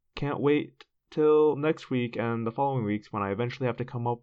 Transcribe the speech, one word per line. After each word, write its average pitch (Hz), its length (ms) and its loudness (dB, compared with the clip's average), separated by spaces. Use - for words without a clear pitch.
Can't 143 240 -4
wait 143 460 0
till 151 460 4
next 156 340 -2
week 120 260 -2
and 117 300 -2
the 113 60 -2
following 135 320 -2
weeks 104 280 -4
when 104 100 -2
I 98 100 -2
eventually 123 340 -4
have 117 120 -2
to 120 60 -6
come 123 220 -6
up 120 160 -2